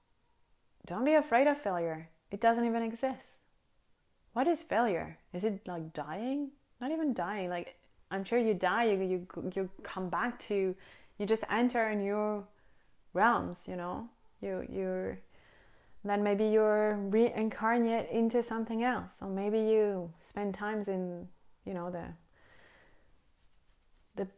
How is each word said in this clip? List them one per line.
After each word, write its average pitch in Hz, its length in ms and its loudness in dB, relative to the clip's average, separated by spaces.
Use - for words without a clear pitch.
Don't 202 140 -2
be 302 100 6
afraid 285 320 4
of 285 140 2
failure. 165 480 -2
It 202 100 -6
doesn't 233 240 4
even 233 180 0
exist. 233 400 -4
What 269 160 2
is 330 140 0
failure? 170 540 0
Is 180 120 -4
it, 202 220 -2
like, 165 260 -8
dying? 233 560 -6
Not 247 100 -4
even 311 240 0
dying. 190 340 -4
Like, 175 280 -6
I'm 190 140 -4
sure 233 140 2
you 226 160 4
die, 185 300 2
you, 202 160 2
you, 180 540 -4
you 190 160 -2
come 185 240 -6
back 196 320 -2
to, 190 340 0
you 208 80 -2
just 214 220 0
enter 233 460 0
new 208 500 -2
realms, 185 540 2
you 185 100 -8
know? 185 320 -6
You, 190 280 -6
you're, 190 500 -4
then 208 200 0
maybe 208 200 4
you're 214 520 4
reincarnate 220 1120 2
into 226 320 2
something 226 400 -4
else. 233 280 0
Or 196 80 -8
maybe 202 300 0
you 208 520 2
spend 202 260 -4
times 208 340 -4
in, 180 400 -4
you 190 100 -8
know, 175 160 -6
the, 175 140 -8
the, 196 100 -4